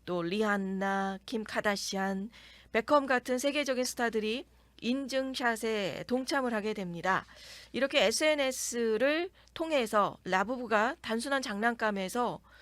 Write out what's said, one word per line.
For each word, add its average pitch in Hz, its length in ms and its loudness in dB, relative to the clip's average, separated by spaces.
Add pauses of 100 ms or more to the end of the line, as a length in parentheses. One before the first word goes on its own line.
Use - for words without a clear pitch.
또 175 180 -2
리안나, 196 1040 0
킴 220 160 -4
카다시안, 196 880 -2 (400)
베컴 277 340 4
같은 254 320 0
세계적인 269 460 0
스타들이 233 600 -2 (360)
인증샷에 240 1300 -2
동참을 254 480 0
하게 214 180 -2
됩니다. 180 540 -2 (440)
이렇게 269 320 2
에스엔에스를 262 1300 2 (240)
통해서 226 680 2
라부부가 214 800 0
단순한 254 420 -2
장난감에서 214 1000 -2 (200)